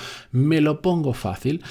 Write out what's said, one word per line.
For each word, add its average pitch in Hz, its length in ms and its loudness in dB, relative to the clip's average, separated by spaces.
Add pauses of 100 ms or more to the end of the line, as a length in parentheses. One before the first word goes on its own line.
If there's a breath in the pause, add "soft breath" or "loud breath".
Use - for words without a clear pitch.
(320 loud breath)
Me 151 280 4
lo 151 220 2
pongo 165 320 2
fácil, 123 580 -4